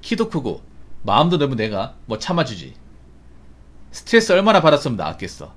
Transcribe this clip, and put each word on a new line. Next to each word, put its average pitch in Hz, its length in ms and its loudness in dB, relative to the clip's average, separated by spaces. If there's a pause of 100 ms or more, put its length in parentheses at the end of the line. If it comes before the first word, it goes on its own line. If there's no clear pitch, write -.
키도 226 280 -2
크고 123 320 -6 (420)
마음도 156 340 2
넓은 143 180 0
내가 110 400 -4 (100)
뭐 110 140 -6
참아주지. 123 540 -4 (1160)
스트레스 - 400 2
얼마나 196 300 4
받았으면 147 360 2
나았겠어. 82 600 -10